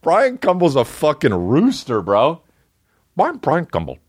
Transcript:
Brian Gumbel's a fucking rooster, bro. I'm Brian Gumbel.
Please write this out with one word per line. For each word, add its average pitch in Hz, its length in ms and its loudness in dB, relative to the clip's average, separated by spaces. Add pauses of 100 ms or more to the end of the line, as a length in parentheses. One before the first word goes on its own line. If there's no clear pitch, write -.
Brian 247 360 0
Gumbel's 180 380 0
a 127 80 2
fucking 147 500 -2
rooster, 120 640 0
bro. 107 420 2 (760)
I'm 277 200 -2
Brian 160 280 -2
Gumbel. 73 320 -6 (100)